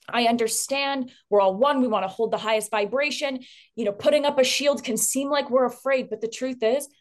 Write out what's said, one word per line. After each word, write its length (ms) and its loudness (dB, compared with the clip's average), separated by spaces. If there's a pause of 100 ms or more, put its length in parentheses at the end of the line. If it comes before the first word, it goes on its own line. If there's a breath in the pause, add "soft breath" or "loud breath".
I 160 0
understand 880 -2 (160 loud breath)
we're 120 4
all 140 4
one. 280 2
We 60 2
want 160 0
to 40 -4
hold 240 -4
the 60 0
highest 320 -2
vibration. 720 -2 (360 loud breath)
You 80 -4
know, 80 0
putting 320 2
up 140 0
a 60 6
shield 380 0
can 140 -4
seem 320 -2
like 220 -2
we're 160 4
afraid, 420 -2
but 120 -8
the 80 -4
truth 340 -8
is 260 0 (120)